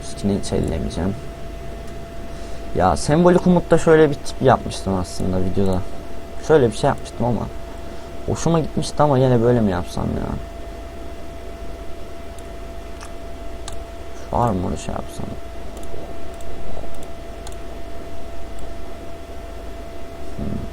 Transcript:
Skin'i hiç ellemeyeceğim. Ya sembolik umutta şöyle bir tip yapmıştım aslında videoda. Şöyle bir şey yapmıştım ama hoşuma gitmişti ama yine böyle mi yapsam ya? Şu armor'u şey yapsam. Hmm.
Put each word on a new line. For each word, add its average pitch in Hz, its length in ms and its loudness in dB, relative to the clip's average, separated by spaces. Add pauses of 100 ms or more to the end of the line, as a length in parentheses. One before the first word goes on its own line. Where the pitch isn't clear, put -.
Skin'i 101 320 0
hiç - 140 -2
ellemeyeceğim. 87 600 0 (1600)
Ya 175 220 4
sembolik 180 500 6
umutta 175 300 6
şöyle 156 320 8
bir 139 60 0
tip - 260 -4
yapmıştım 110 520 4
aslında 92 480 0
videoda. 92 400 4 (680)
Şöyle 139 240 8
bir - 60 -4
şey 147 100 2
yapmıştım - 380 -2
ama 120 220 0 (760)
hoşuma 160 340 4
gitmişti 147 440 0
ama 143 140 6
yine 127 240 6
böyle 120 200 6
mi 101 100 4
yapsam 85 320 -2
ya? 50 240 -2 (4000)
Şu - 80 0
armor'u 98 400 0
şey - 160 -6
yapsam. - 320 -6 (4000)
Hmm. - 200 -2 (160)